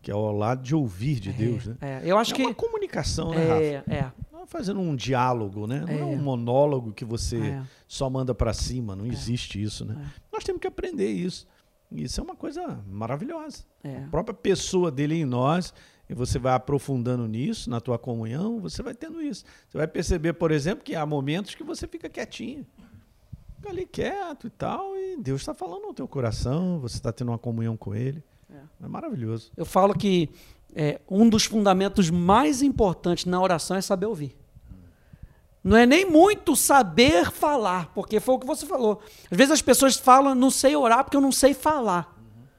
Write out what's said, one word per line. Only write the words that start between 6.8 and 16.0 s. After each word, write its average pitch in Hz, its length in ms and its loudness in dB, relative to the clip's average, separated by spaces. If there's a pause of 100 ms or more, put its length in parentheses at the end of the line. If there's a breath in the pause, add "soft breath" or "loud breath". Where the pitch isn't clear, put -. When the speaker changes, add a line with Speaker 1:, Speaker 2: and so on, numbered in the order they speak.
Speaker 1:
que 120 120 -12
você 113 360 -4
Speaker 2:
É. 135 220 -4 (260 soft breath)
Speaker 1:
só 135 220 -6
manda 131 240 -2
pra 113 180 0
cima, 120 420 -6
não 98 100 -8
Speaker 2:
É. 120 40 -6
Speaker 1:
existe 117 520 -6
isso, 107 240 -6
né? 107 140 -8
Speaker 2:
É. 143 220 -14 (120)
Speaker 1:
Nós 440 120 -8
temos 370 160 -6
que 381 80 -8
aprender 330 420 -4
isso. 185 360 -6 (440)
Isso 147 300 -8
é - 20 -10
uma 359 140 -12
coisa 311 420 -8 (100)
maravilhosa. 156 760 -8 (180)
Speaker 2:
É. 135 220 -12
Speaker 1:
A 143 60 -14
própria 208 240 -4
pessoa 180 560 0
dele 147 260 -2
em 165 80 0
nós, 135 480 0 (360 soft breath)